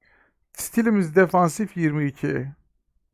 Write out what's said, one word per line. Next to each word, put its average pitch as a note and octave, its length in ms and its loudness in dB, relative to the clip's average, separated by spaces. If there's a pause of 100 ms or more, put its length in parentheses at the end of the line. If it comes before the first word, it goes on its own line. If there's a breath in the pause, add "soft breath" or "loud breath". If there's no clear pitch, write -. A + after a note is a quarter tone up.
(540)
Stilimiz G3+ 640 -2
defansif F3+ 600 2
yirmi D3+ 280 0
iki. C#3 420 -4 (680)